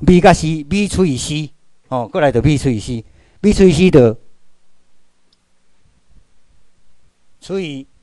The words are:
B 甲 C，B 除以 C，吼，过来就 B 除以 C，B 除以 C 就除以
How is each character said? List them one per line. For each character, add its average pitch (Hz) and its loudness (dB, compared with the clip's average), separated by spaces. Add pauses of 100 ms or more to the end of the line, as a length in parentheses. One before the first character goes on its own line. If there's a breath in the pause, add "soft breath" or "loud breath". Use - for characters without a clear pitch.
B 180 4
甲 196 6
C，B 160 -4
除 185 -2
以 135 -2
C， 151 -8 (380)
吼， 123 -6
过 185 -4
来 143 2
就 117 0
B 143 2
除 135 -4
以 110 -4
C，B - -6
除 196 2
以 180 4
C 175 2
就 120 4 (3250)
除 196 -10
以 139 -12 (160)